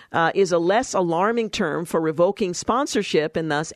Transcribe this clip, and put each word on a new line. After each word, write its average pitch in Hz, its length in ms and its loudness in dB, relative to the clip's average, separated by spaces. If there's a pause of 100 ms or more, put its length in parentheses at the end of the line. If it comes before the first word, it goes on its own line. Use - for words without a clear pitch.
(120)
uh, 165 240 2
is 190 160 2
a 170 80 2
less 196 340 0
alarming 190 560 0
term 160 360 -2
for 165 160 0
revoking 175 520 0
sponsorship 208 840 0
and 160 120 -2
thus 151 260 -2